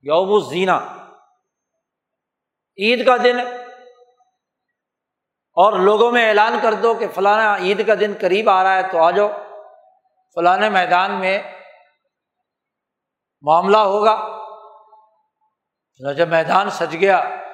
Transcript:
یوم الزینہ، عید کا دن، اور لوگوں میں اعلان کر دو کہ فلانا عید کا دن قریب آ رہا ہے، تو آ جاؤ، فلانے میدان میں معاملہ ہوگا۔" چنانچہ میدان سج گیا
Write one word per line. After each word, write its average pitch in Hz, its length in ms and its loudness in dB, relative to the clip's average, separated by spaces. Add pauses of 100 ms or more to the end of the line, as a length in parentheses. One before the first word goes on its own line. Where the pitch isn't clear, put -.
یوم 175 320 0
الزینہ، 180 380 0 (2000)
عید 226 280 0
کا 247 180 4
دن، 247 160 2 (2250)
اور 196 200 4
لوگوں 208 380 2
میں 240 160 2
اعلان 220 340 2
کر 226 120 2
دو 226 200 0
کہ 220 220 -4
فلانا 208 420 0
عید 190 300 -2
کا 214 120 2
دن 208 220 -2
قریب 202 280 0
آ 190 140 2
رہا 190 120 2
ہے، 185 160 -2
تو 165 120 2
آ 175 80 4
جاؤ، 208 200 0 (1040)
فلانے 185 340 0
میدان 185 500 0
میں 190 420 -6 (1800)
معاملہ 180 360 2
ہوگا۔" 214 640 0 (1500)
چنانچہ 139 280 -6
میدان 170 480 0
سج 165 300 -6
گیا 196 180 4 (360)